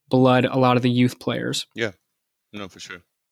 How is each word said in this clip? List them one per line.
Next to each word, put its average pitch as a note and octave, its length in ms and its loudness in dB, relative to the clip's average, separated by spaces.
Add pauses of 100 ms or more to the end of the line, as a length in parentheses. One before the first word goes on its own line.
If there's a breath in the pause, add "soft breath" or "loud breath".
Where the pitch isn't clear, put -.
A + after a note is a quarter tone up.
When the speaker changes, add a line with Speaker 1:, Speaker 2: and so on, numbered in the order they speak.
Speaker 1:
blood B2+ 340 4
a C3 140 -2
lot B2+ 180 4
of A#2+ 80 0
the B2+ 60 2
youth B2 280 0
players. A#2+ 560 -6
Speaker 2:
Yeah, A2 180 -6 (600)
no, G#2 160 -14
for F#2 140 -20
sure. F2+ 200 -18 (300)